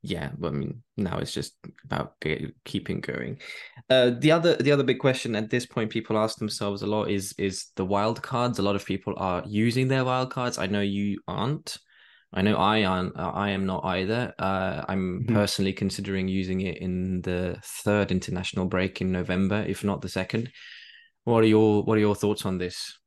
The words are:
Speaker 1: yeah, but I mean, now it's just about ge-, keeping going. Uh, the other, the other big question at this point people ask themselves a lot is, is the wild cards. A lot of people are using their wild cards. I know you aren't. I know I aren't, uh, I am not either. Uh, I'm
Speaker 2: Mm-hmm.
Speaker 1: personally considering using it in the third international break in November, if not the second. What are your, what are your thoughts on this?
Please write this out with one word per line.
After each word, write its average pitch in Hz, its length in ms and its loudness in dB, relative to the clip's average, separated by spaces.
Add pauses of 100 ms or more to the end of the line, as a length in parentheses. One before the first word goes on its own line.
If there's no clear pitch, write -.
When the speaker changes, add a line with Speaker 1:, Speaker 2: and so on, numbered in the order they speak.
Speaker 1:
yeah, 82 340 -4
but 82 120 -4
I - 20 0
mean, - 320 -6 (160)
now 85 180 -2
it's - 160 -4
just - 240 -8 (280)
about - 380 -6
ge-, 76 300 -4 (140)
keeping - 340 -4
going. - 400 -6 (480)
Uh, 123 220 6
the 131 220 4
other, 165 240 6
the 131 140 2
other 139 120 6
big 127 160 2
question 127 360 2
at 107 140 -2
this 123 160 0
point 110 260 -2
people 110 280 0
ask 110 180 0
themselves 101 460 -4
a 101 40 -4
lot 104 220 0
is, 98 300 -2
is 95 380 -4
the 95 100 -2
wild 104 360 0
cards. 123 360 -2
A 98 40 0
lot 101 140 2
of 98 80 -4
people 98 320 -4
are 92 300 -2
using 117 420 2
their 131 160 2
wild 127 260 0
cards. 123 280 -4
I 90 80 -2
know 101 160 0
you 101 440 0
aren't. 113 520 -4 (560)
I 95 80 0
know 104 140 4
I 104 280 4
aren't, 92 340 0
uh, 87 160 -2
I 101 160 0
am 95 140 -2
not 92 220 -2
either. 95 520 -2
Uh, 92 500 -2
I'm 92 340 -2
Speaker 2:
Mm-hmm. 110 120 0
Speaker 1:
personally 98 380 2
considering 95 560 -2
using 92 320 -2
it 92 160 -4
in 92 460 -2
the 90 400 -2
third 104 500 0
international 92 540 -2
break 92 340 0
in 92 100 0
November, 92 560 0
if - 160 -4
not 101 200 -2
the 95 80 -8
second. 113 400 -4 (760)
What 113 180 6
are 110 40 8
your, 107 360 8
what 110 140 2
are 107 60 6
your 104 120 6
thoughts 104 300 0
on 92 140 0
this? - 480 -8